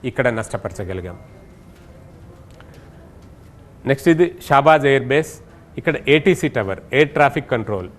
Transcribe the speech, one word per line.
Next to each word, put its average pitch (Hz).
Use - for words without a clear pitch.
ఇక్కడ 123
నష్టపరచగలిగాం. 92
నెక్స్ట్ 139
ఇది 170
షాబాజ్ 143
ఎయిర్ 139
బేస్. 139
ఇక్కడ -
ఏటీసీ 156
టవర్, 98
ఎయిర్ 143
ట్రాఫిక్ 143
కంట్రోల్. 104